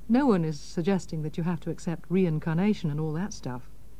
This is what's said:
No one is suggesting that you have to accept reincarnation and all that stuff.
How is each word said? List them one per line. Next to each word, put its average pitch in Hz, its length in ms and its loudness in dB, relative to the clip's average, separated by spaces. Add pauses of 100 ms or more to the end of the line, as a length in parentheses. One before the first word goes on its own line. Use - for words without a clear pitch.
No 262 180 6
one 185 160 6
is 156 160 -2
suggesting 165 640 -2
that 156 140 -6
you 170 60 0
have 175 180 0
to - 80 -6
accept - 400 -4
reincarnation 175 840 2
and 147 80 -2
all 156 140 -2
that 175 200 -4
stuff. - 360 -8 (300)